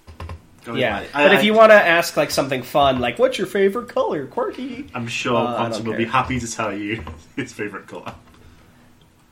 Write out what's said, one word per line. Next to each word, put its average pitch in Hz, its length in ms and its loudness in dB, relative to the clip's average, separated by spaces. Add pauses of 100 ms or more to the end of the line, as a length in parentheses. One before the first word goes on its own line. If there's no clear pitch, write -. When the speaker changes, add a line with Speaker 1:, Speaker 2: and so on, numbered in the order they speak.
(640)
Speaker 1:
Go 117 100 -10
Speaker 2:
Yeah. 117 240 -2
Speaker 1:
away. 92 140 -10
I, 143 120 0
Speaker 2:
But 147 80 6
Speaker 1:
I, - 60 6
Speaker 2:
if 202 60 2
you 214 100 2
wanna 220 200 10
ask, 170 420 4
like, 147 140 0
something 135 320 -2
fun, 139 380 2
like, 120 180 -4
"What's 247 180 2
your 202 120 -4
favorite 202 400 0
color, 202 380 -2
Quirky?" 254 680 -8
Speaker 1:
I'm 117 140 -8
sure 120 280 -2
Speaker 2:
Uh, 117 80 2
I 120 120 -4
Speaker 1:
Quantum 104 160 -4 (100)
Speaker 2:
don't 113 80 -4
Speaker 1:
will 107 80 -6
be 117 60 -2
Speaker 2:
care. 110 80 -4
Speaker 1:
happy 127 260 -2
to 117 120 -8
tell 107 220 -6
you 104 300 -8 (180)
<laughs> - 160 -20
his 127 160 -8
favorite 98 360 -12
color. - 260 -16 (1160)